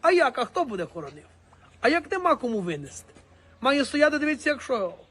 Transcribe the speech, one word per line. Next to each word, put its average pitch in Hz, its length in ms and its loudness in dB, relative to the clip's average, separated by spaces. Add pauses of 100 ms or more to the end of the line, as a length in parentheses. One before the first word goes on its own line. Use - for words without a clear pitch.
А 339 100 4
як? 311 260 4
А 240 80 -2
хто 349 200 -2
буде 196 200 -6
хоронив? 151 400 -14 (560)
А 240 80 4
як 320 220 0
нема 359 240 2
кому 226 240 -4
винести? 151 540 -8 (480)
Має 269 240 2
стояти, 294 340 2
дивіться, 302 300 -2
як 285 120 -2
що, 202 320 -4 (180)